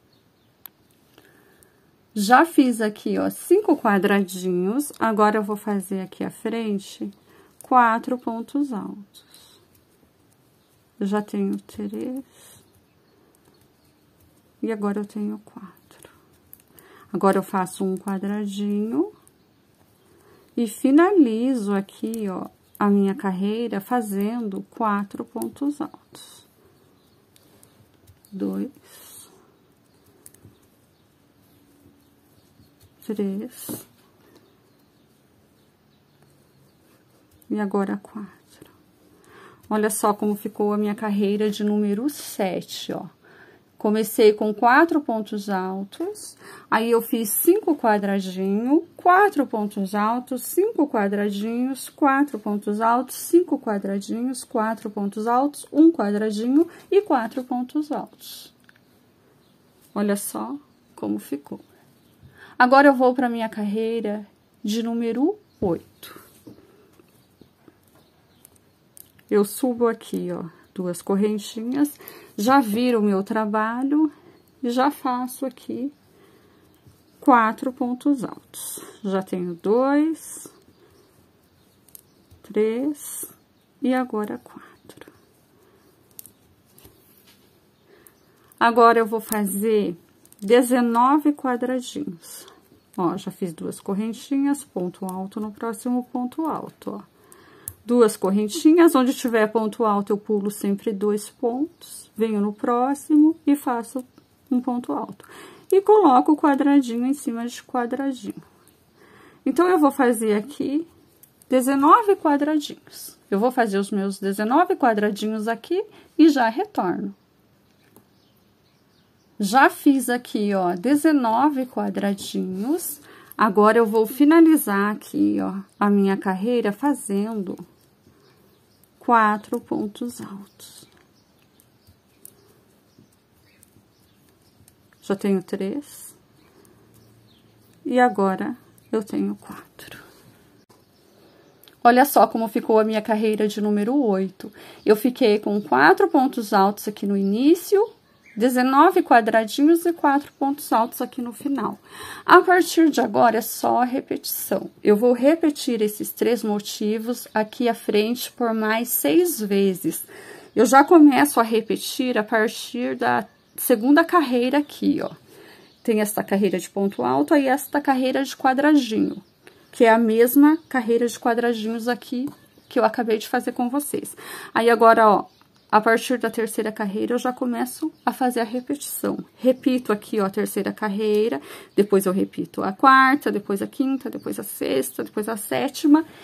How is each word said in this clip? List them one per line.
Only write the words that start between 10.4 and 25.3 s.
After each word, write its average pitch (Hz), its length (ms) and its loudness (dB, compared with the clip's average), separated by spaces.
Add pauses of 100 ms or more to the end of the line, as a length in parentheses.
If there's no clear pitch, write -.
Eu 202 60 -2
já 208 140 -2
tenho 202 400 -4
três. 233 640 -12 (2500)
E 220 80 -6
agora 208 300 -4
eu 208 40 -6
tenho 208 400 -8
quatro - 480 -20
outro. - 200 -20 (1000)
Agora, 190 240 2
eu 190 60 -2
faço 190 400 -6
um 190 120 -2
quadradinho 208 1160 -4 (1400)
e 240 100 -2
finalizo 254 1080 2
aqui, 208 560 -6
ó, 185 200 -10 (280)
a 202 140 2
minha 196 240 2
carreira 202 680 -4
fazendo 208 880 -4
quatro 208 560 -6
pontos 233 560 -8